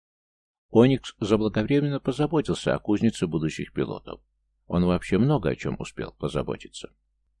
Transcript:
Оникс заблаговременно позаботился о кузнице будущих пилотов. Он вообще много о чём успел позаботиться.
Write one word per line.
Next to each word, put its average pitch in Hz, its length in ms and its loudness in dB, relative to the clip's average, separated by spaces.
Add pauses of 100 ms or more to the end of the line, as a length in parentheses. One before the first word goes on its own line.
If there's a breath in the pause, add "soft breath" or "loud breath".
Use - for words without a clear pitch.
(720)
Оникс 127 500 4
заблаговременно 110 800 0
позаботился 139 720 0
о - 40 -2
кузнице 104 480 0
будущих 78 440 -4
пилотов. - 480 -6 (480)
Он 87 160 2
вообще 90 340 2
много 120 340 2
о 60 40 -2
чём - 240 -6
успел - 400 -10
позаботиться. - 720 -6 (500)